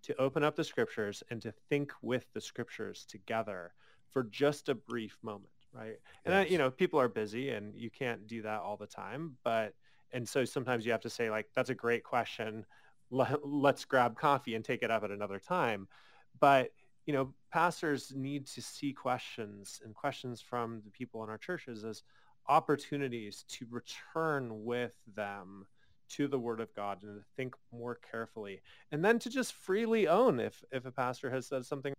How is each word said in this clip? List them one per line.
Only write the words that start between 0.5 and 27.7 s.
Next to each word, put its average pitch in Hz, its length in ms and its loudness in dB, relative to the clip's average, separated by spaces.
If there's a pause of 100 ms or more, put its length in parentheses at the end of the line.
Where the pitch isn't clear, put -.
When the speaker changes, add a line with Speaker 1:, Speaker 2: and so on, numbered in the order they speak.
Speaker 1:
the 165 80 2
Scriptures 110 640 0
and 113 120 -6
to 113 120 -8 (160)
think 143 220 2 (100)
with 120 320 0
the 110 80 -4
Scriptures - 680 -8
together 101 640 -4 (360)
for 131 140 0
just 143 460 0
a 135 60 2
brief 113 460 -8
moment, 104 280 -10 (240)
right? 110 240 -12 (280)
And 175 80 2
I, 196 100 8
Speaker 2:
Yes. 170 80 2
Speaker 1:
you 185 60 4
know, 131 140 6
people 165 280 4
are 127 100 6
busy 110 420 -2
and 104 280 -6
you 113 100 -8
can't 113 380 -4
do 113 140 -8
that 107 200 -4
all 90 160 -6
the 104 100 -10
time, 123 560 -10
but, 113 300 2 (380)
and 123 160 -4
so 135 180 2
sometimes 123 400 0
you 120 60 2
have 110 100 2
to 120 80 -6
say, 117 200 -2
like, 107 260 -2
"That's 127 140 2
a 123 60 0
great 117 280 0
question. 113 600 -2 (460)
Le-, 127 320 4
let's 143 420 2
grab 123 320 4
coffee 135 380 4
and 110 100 -4
take 120 180 -2
it 113 80 2
up 107 120 2
at 101 80 -4
another 101 280 -4
time." 113 480 0 (520)
But, 139 320 8 (340)
you 151 80 -2
know, 135 200 0 (180)
pastors 160 640 0
need 135 320 -6
to - 140 -12
see - 320 -6
questions 107 920 -6
and 110 100 -14
questions 127 460 -6
from 117 440 -4
the 101 60 -18
people 113 320 -10
in 110 60 -8
our 110 80 -8
churches 120 480 -8
as 110 180 -8 (440)
opportunities 139 1000 2
to - 220 -10
return 123 960 -2
with 120 260 0 (240)
them 101 500 -6 (440)
to 143 180 0
the 139 120 0
Word 117 200 -4
of 113 160 -6
God 101 280 -4
and 104 140 -12
to 101 80 -16 (120)
think 127 180 -6 (160)